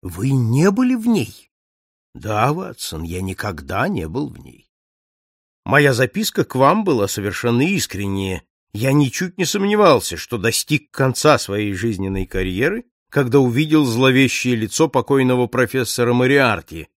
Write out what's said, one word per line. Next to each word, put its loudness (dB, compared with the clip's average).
Вы -4
не 4
были 2
в -4
ней? -2
Да, -2
Ватсон, -8
я -6
никогда -6
не -4
был -6
в -18
ней. -20
Моя 4
записка -2
к -8
вам 4
была 0
совершенно -2
искренняя. -4
Я -2
ничуть 0
не 0
сомневался, 2
что -8
достиг -2
конца 2
своей -4
жизненной -4
карьеры, -4
когда 2
увидел 2
зловещее 2
лицо 0
покойного 2
профессора -2
Мориарти 0